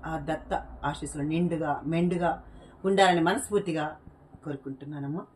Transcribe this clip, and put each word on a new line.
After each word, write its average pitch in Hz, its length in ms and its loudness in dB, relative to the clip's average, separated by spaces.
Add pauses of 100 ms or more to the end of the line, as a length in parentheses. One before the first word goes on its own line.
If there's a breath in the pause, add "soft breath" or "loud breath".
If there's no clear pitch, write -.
ఆ 160 180 -4
దత్త 156 420 -4 (180)
ఆశీస్సులు 143 380 -4
నిండుగా 160 640 0
మెండుగా 170 580 2 (400 loud breath)
ఉండాలని 190 360 6
మనస్ఫూర్తిగా 175 760 0 (480)
కోరుకుంటున్నానమ్మా. 143 920 -8